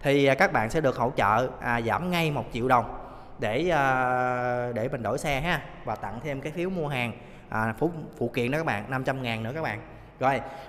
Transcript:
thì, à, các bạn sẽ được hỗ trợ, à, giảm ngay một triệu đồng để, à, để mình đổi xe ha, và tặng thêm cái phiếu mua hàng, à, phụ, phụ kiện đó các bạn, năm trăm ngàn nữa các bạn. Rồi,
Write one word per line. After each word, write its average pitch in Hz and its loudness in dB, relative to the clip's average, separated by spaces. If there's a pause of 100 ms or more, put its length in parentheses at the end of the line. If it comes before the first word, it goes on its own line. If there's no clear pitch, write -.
thì, 139 6
à, 135 6
các 170 4
bạn 117 2
sẽ 160 2
được 131 2
hỗ 123 0
trợ, 113 4 (120)
à, 120 0
giảm 113 0
ngay 165 2
một 127 -2
triệu 120 0
đồng 123 4 (400)
để, 120 0
à, 127 2
để 113 0
mình 135 -4
đổi 113 0
xe 143 0
ha, 165 0 (240)
và 110 -2
tặng 104 -8
thêm 139 -4
cái 156 -8
phiếu 175 -2
mua 165 -2
hàng, 123 -2 (360)
à, 110 0
phụ, 160 2 (280)
phụ 120 0
kiện 123 -2
đó 147 0
các 160 -2
bạn, 107 -2
năm 131 -4
trăm 131 -2
ngàn 113 -2
nữa 113 -4
các 160 -4
bạn. 107 -4 (400)
Rồi, 131 4 (280)